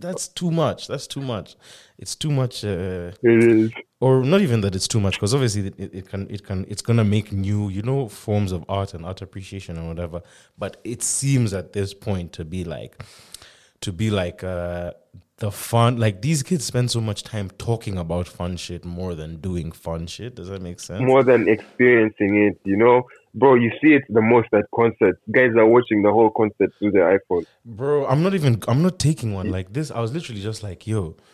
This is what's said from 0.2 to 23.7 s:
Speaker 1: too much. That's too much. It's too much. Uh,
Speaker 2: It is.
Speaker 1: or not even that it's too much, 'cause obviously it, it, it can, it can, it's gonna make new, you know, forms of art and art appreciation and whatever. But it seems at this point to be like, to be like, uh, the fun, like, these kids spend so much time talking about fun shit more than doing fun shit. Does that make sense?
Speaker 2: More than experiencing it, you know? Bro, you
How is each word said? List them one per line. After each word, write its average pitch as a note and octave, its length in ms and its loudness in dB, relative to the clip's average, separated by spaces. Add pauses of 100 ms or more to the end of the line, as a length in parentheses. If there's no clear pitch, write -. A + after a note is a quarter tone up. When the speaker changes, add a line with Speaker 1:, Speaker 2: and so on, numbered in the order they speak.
Speaker 1:
too F3 240 -6
much. D3+ 380 0
That's C#3 180 -8
too - 140 -10
much. A2+ 340 -8 (420)
It's - 180 -12
too D#3 160 -4
much. C3 340 -2
Uh, F#2 460 -6 (120)
Speaker 2:
It A#2 200 6
is. A2+ 280 6 (300)
Speaker 1:
or C3 240 4
not F#3 160 4
even A#2+ 200 2
that G2 140 -2
it's F#2+ 120 -4
too A#2 120 0
much, G2 200 0
'cause G#2 160 0
obviously G#2 320 0
it, F#2 100 -12
it, F#2+ 160 -12
it F#2 160 -14
can, G2 200 -8
it G2+ 140 -12
can, F#2+ 240 -6
it's G#2 140 -12
gonna A#2 240 2
make G#2 260 0
new, G#2 380 -2
you F#2+ 140 -8
know, C3 260 -4
forms G#2 420 -2
of F2 160 -6
art G2 280 -4
and E2 100 -12
art F#2 160 -12
appreciation F#2+ 560 -14
and E2 100 -10
whatever. E2+ 340 -10 (360)
But - 260 -10
it A#2+ 200 -10
seems B2+ 500 -2
at F#2 200 -8
this G2 200 -4
point F2+ 400 -8
to F2+ 100 -10
be F2 200 -8
like, C2+ 380 -14 (800)
to G2+ 120 -8
be A2 160 -2
like, F#2 340 -4
uh, F2 500 -8 (440)
the G#2 140 -6
fun, A#2 460 0
like, G#2+ 240 0
these C#3+ 220 0
kids E3+ 220 -4
spend B2 260 -2
so A#2 100 -2
much A2 220 -6
time G2+ 340 -8
talking A2 400 -6
about F2 300 -4
fun F2 300 -8
shit F2 280 -12
more F2 300 -8
than D#2 220 -12
doing E2 340 -6
fun E2 340 -8
shit. G#2 300 -14
Does F2+ 140 -14
that G2 120 -10
make F2 180 -12
sense? F#2 220 -10
Speaker 2:
More C3 220 6
than A#2+ 240 6
experiencing A2 960 2
it, G2+ 200 2
you G2 140 0
know? B2 260 6 (300)
Bro, B2+ 220 6
you A#2+ 160 4 (100)